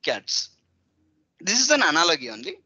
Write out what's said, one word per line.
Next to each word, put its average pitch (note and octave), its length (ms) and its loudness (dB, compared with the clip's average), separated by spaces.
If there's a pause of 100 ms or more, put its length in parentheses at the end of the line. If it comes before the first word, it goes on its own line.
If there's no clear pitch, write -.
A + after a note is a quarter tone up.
cats. - 460 -4 (880)
This G3+ 200 -2
is - 100 2
an D4 140 4
analogy D#3+ 460 2
only. A#2 260 -12 (100)